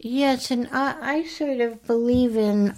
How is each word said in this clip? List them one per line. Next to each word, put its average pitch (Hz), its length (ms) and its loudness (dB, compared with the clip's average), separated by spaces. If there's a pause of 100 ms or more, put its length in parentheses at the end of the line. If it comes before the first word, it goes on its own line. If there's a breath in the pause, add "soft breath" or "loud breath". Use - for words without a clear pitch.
Yes, 262 500 0
and 240 220 -2
I, 269 280 0
I 294 240 -2
sort 285 360 -4
of 226 260 -4
believe 240 500 2
in, 208 420 2